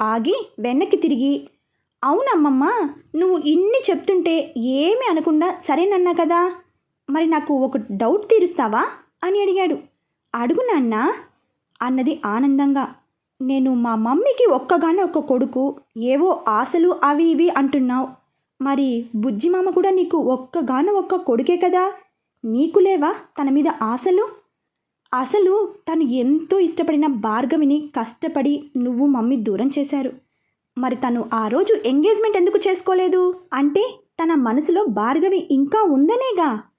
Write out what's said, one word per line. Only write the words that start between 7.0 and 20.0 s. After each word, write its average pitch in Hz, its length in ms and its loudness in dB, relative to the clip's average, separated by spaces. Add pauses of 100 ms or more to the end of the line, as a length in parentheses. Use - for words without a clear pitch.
మరి 311 160 0
నాకు 302 280 0
ఒక 262 240 0 (140)
డౌట్ 233 340 0
తీరుస్తావా 320 600 2 (380)
అని 392 180 0
అడిగాడు. 370 360 0 (580)
అడుగు 247 260 0
నాన్న 277 520 0 (680)
అన్నది 262 440 -2
ఆనందంగా. 269 680 0 (460)
నేను 262 320 0
మా 240 220 0
మమ్మీకి 349 560 2
ఒక్కగానో 339 520 2
ఒక్క 349 160 0
కొడుకు, 269 560 -2 (220)
ఏవో 277 500 0
ఆశలు 330 560 0
అవి 294 220 2
ఇవి 330 240 2
అంటున్నావు, 262 580 0 (540)
మరి 262 440 -2 (100)
బుజ్జి 220 340 -2
మామ 370 200 0
కూడా 359 200 2
నీకు 359 280 0